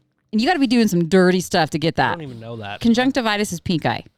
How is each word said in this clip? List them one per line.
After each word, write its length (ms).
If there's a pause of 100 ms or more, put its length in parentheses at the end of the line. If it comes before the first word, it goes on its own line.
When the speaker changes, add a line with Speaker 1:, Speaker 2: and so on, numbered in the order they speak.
(320)
Speaker 1:
And 80
you 80
gotta 100
be 80
doing 220
some 200
dirty 320
stuff 300
to 80
get 220
Speaker 2:
I 20
Speaker 1:
that. 120
Speaker 2:
don't 80
even 180
know 160
that. 240
Speaker 1:
Conjunctivitis 720
is 80
pink 260
eye. 160 (160)